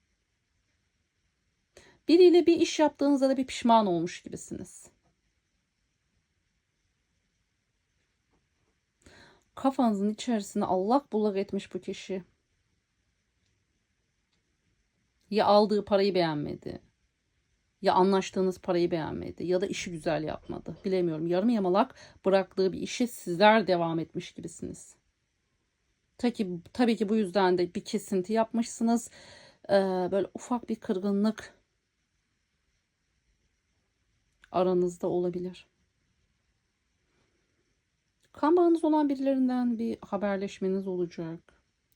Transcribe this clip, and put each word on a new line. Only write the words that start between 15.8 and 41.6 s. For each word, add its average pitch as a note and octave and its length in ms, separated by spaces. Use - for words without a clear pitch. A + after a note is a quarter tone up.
parayı G3 300
beğenmedi, D#3+ 680
ya F#3 120
anlaştığınız F#3+ 640
parayı F3 320
beğenmedi, E3 540
ya F3+ 160
da G3 60
işi - 240
güzel D#3 340
yapmadı. - 600
Bilemiyorum. F3 420
Yarım F#3 220
yamalak G#3 460
bıraktığı F#3+ 480
bir - 80
işe - 260
sizler G#3 600
devam E3+ 320
etmiş - 340
gibisiniz. - 640
Ta A#3+ 120
ki, F3+ 300
tabii A#3 240
ki G#3 120
bu A3 80
yüzden F#3 420
de F3 160
bir G3+ 100
kesinti G3 480
yapmışsınız. A3+ 800
Ee, F#3+ 420
böyle F#3+ 240
ufak - 340
bir A3+ 80
kırgınlık G3+ 800
aranızda F3+ 560
olabilir. F3+ 580
Kan D#4+ 240
bağınız E4+ 280
olan D4+ 240
birilerinden B3+ 720
bir A3+ 220
haberleşmeniz G3 840
olacak. F3 540